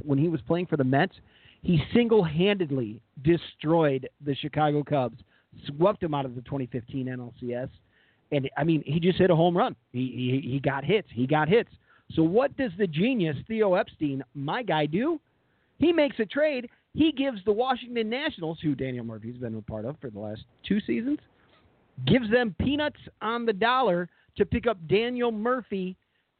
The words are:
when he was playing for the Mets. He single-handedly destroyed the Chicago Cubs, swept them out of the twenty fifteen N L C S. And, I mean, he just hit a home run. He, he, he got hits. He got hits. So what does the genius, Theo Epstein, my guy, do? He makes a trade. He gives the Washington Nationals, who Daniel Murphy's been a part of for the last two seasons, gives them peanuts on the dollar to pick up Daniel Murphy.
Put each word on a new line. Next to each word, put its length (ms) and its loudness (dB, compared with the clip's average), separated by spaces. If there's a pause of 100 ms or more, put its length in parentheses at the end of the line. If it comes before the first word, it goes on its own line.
when 160 2
he 80 4
was 140 -2
playing 260 0
for 100 -2
the 60 4
Mets. 300 2 (480)
He 200 2 (120)
single-handedly 1080 2 (220)
destroyed 840 2 (160)
the 100 -2
Chicago 480 0
Cubs, 340 -2 (480)
swept 360 0
them 120 -4
out 120 -2
of 100 -10
the 60 -12
twenty 260 -6
fifteen 400 -8
N 140 -8
L 180 -14
C 140 -6
S. 160 -8 (640)
And, 240 0
I 80 0
mean, 200 2
he 140 0
just 180 2
hit 140 6
a 40 6
home 220 4
run. 160 2 (200)
He, 500 -2
he, 80 -6
he 80 -2
got 240 -2
hits. 300 0
He 120 -2
got 220 2
hits. 220 4 (440)
So 100 2
what 340 2
does 200 -2
the 100 2
genius, 500 0 (100)
Theo 280 2
Epstein, 460 -2 (120)
my 300 -4
guy, 220 0
do? 360 -2 (580)
He 140 4
makes 260 2
a 60 0
trade. 440 -2 (240)
He 200 4
gives 320 -2
the 80 4
Washington 560 -2
Nationals, 520 -6
who 140 0
Daniel 300 -6
Murphy's 320 -10
been 180 -8
a 60 -8
part 240 -8
of 160 -8
for 80 -10
the 100 -14
last 220 -10 (260)
two 140 0
seasons, 380 -4 (840)
gives 240 4
them 300 2
peanuts 400 -2 (220)
on 240 -4
the 80 0
dollar 560 2 (260)
to 100 2
pick 220 -2
up 100 0 (100)
Daniel 440 0
Murphy. 640 -2 (440)